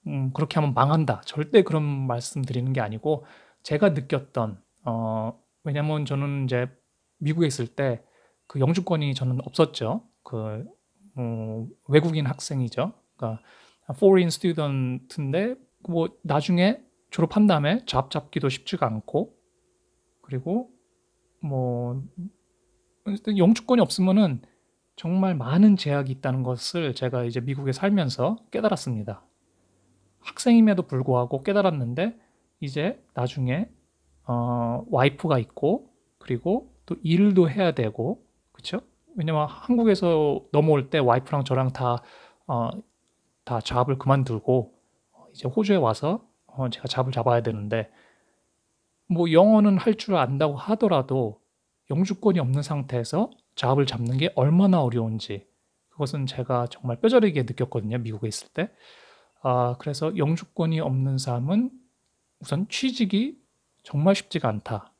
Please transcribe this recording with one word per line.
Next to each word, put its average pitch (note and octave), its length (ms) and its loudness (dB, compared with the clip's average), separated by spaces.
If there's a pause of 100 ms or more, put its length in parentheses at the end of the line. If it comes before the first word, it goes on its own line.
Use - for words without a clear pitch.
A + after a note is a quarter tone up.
음, C3+ 260 -4
그렇게 D#3 260 -2
하면 C#3+ 140 0
망한다. C3+ 520 2
절대 D#3+ 380 2
그런 D#3 200 0
말씀 C3+ 580 -4
드리는 B2+ 320 -4
게 B2+ 80 -2
아니고, A2 440 -4 (380)
제가 F#3 260 2
느꼈던, C3+ 720 -4 (240)
어, A2+ 540 -4 (240)
왜냐면 D3+ 420 -4
저는 C#3 400 -4
이제 B2+ 220 0 (520)
미국에 D#3 280 0
있을 B2+ 200 -4
때 B2+ 400 -4 (400)
그 C#3 140 -4
영주권이 D#3 520 0
저는 B2+ 300 -2
없었죠. D#3 600 0 (200)
그, A2 400 -8 (520)
어, A2+ 520 -8 (220)
외국인 D#3 360 2
학생이죠. C3 680 -4 (240)
그러니까 A2 260 -8 (480)
foreign F#3 360 6
student인데 D3+ 1300 -4 (340)
뭐, E3+ 180 -2 (160)
나중에 F3 560 0 (320)
졸업한 G#3 360 2
다음에 E3+ 380 2
잡 C3 240 -2
잡기도 D3 380 -4
쉽지가 C3+ 400 -4
않고, A2 480 -4 (840)
그리고 D#3+ 480 -6 (720)
뭐, B2+ 600 -4 (1080)
어쨌든 G#3 300 -4
영주권이 A3+ 440 4
없으면은 F#3+ 600 2 (540)
정말 F#3 400 -2
많은 F3 420 6
제약이 C#3+ 340 -2
있다는 C3 320 -2
것을 B2+ 500 -4
제가 B2 300 -2
이제 A#2+ 160 -4
미국에 C3+ 320 -4
살면서 F3+ 680 0 (140)
깨달았습니다. A#2 680 -4 (1000)
학생임에도 A3 640 4
불구하고 B2+ 600 -2
깨달았는데 F3+ 760 -2 (400)
이제 D#3 420 -4 (120)
나중에, B2+ 560 -4 (560)
어, A#2+ 640 -4
와이프가 C#3 500 2
있고 - 540 -4 (240)
그리고 E3+ 560 -4 (120)
또 F3 180 -8
일도 F#3 460 4
해야 F3 220 2
되고, B2 540 -4 (260)
그쵸? - 300 -10 (340)
왜냐면 D#3 320 0
한국에서 F#3 1040 2
넘어올 D3 380 4
때 D#3 100 2
와이프랑 C3 460 2
저랑 C3 260 0
다, B2 300 -2 (460)
어, A#2+ 220 -2 (760)
다 A#2 160 -4
잡을 B2+ 360 0
그만두고 B2+ 760 0 (580)
이제 - 160 -12
호주에 G3 300 2
와서, D3 480 0 (220)
어, C3 220 -6
제가 B2 180 -10
잡을 C3 260 -2
잡아야 A#2+ 280 2
되는데 A2 480 -4 (1160)
뭐 E3+ 240 0
영어는 G#3 460 6
할 A3 180 2
줄 G3 200 -4
안다고 C#3 420 0
하더라도 C#3 840 0 (500)
영주권이 F#3 500 2
없는 C3+ 240 0
상태에서 C#3 640 -2 (260)
잡을 C3+ 300 2
잡는 A#2 320 -2
게 D#3+ 180 0
얼마나 E3+ 460 6
어려운지 A2+ 640 -2 (420)
그것은 C#3 360 -6
제가 B2 440 -2
정말 A#2+ 300 -8
뼈저리게 G#3+ 440 4
느꼈거든요, A#2 560 -4
미국에 A2 280 -8
있을 - 220 -10
때. F#3 200 -4 (720)
아, B2 380 0
그래서 D#3 380 -6
영주권이 D#3+ 640 -2
없는 C3+ 360 -2
삶은 C3+ 540 -2 (680)
우선 F3 280 -4
취직이 B3 720 -2 (440)
정말 E3 320 2
쉽지가 - 340 -4
않다. G#2+ 500 -8